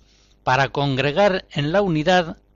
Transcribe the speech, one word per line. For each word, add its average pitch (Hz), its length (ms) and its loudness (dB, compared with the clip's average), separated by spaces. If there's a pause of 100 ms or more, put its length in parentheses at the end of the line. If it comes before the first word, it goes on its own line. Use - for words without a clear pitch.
(440)
para 131 260 0
congregar 143 800 0
en 147 200 -4
la 202 120 2
unidad 175 540 0 (180)